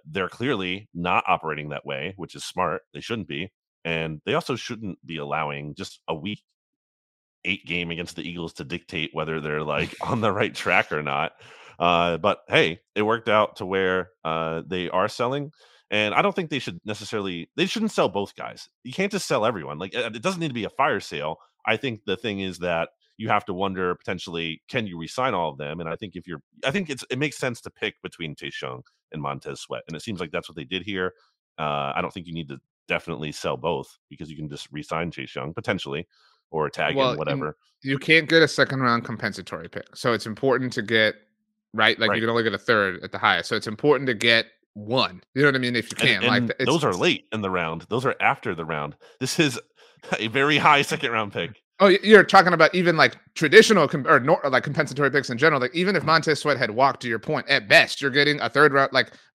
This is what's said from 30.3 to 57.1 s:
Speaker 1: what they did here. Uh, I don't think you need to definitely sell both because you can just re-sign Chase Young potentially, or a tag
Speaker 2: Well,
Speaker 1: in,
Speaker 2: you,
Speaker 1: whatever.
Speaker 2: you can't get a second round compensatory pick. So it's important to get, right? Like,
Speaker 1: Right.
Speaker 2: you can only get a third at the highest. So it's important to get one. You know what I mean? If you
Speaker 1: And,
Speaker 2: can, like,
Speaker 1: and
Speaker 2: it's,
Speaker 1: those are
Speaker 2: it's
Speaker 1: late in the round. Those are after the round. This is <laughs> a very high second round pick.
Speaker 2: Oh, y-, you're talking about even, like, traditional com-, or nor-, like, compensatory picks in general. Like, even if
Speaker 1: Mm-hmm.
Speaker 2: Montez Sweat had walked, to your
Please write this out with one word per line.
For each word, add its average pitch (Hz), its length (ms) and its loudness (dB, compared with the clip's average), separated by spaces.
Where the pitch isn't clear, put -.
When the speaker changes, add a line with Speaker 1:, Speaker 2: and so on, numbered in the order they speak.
Speaker 1:
what 80 80 -20
they 80 80 -10
did 87 200 -6
here. 92 300 -4
Uh, 73 380 -4
I 87 60 -2
don't 87 120 -6
think 87 140 -12
you 85 60 -14
need 82 160 -10
to 69 100 -12
definitely 78 440 -6
sell 73 260 -6
both 69 400 -6
because 76 180 -16
you 76 80 -14
can 76 100 -10
just 73 240 -12
re-sign 82 380 -6
Chase - 260 -14
Young 73 200 -8
potentially, 85 520 -6
or 78 140 -2
a 73 60 -6
tag 80 240 -2
Speaker 2:
Well, 131 140 2
Speaker 1:
in, 120 40 -2
Speaker 2:
you, - 60 -6
Speaker 1:
whatever. 73 380 -4
Speaker 2:
you 135 180 -4
can't 160 300 4
get 160 120 6
a 151 60 6
second 135 340 0
round 117 240 2
compensatory 95 640 -8
pick. - 260 -16
So 123 180 0
it's 110 120 -4
important 123 480 0
to 123 80 -4
get, 107 340 4
right? 110 260 4
Like, 110 120 4
Speaker 1:
Right. 98 60 4
Speaker 2:
you 107 40 0
can 113 80 0
only 117 140 2
get 110 100 2
a 98 40 -4
third 98 460 2
at 95 80 -10
the 98 80 -8
highest. 98 300 2
So 120 60 -2
it's 107 120 -4
important 135 400 2
to 127 60 0
get 113 340 4
one. 104 480 -2
You 131 60 2
know 147 80 6
what 135 60 2
I 131 40 0
mean? 123 160 -2
If 117 160 -2
you - 80 -8
Speaker 1:
And, 117 220 4
Speaker 2:
can, 117 80 2
like, 123 120 4
Speaker 1:
and 117 180 -2
Speaker 2:
it's, 131 60 0
Speaker 1:
those 139 180 2
are 139 60 2
Speaker 2:
it's 90 100 -2
Speaker 1:
late 143 320 0
in 110 100 -4
the 95 80 -2
round. 85 400 -2
Those 123 160 -2
are 123 140 0
after 110 360 0
the 82 100 -6
round. 76 300 -4
This - 200 -2
is 139 200 2
<laughs> - 320 -8
a 107 80 -2
very 139 300 2
high 147 240 6
second 151 300 -2
round 110 220 -2
pick. 92 280 -6
Speaker 2:
Oh, 196 40 8
y-, 196 180 8
you're 196 220 10
talking 185 260 8
about 160 240 6
even, 175 220 4
like, 135 180 6
traditional 170 520 8
com-, 131 180 -4
or 151 140 6
nor-, 135 300 2
like, 127 140 2
compensatory 143 460 0
picks 135 200 0
in 120 80 -6
general. 143 240 4
Like, 123 120 -2
even 180 220 0
if 156 60 2
Speaker 1:
Mm-hmm. 143 60 -4
Speaker 2:
Montez 156 320 2
Sweat 143 180 0
had 120 140 0
walked, 131 320 2
to 123 40 -6
your 113 120 -2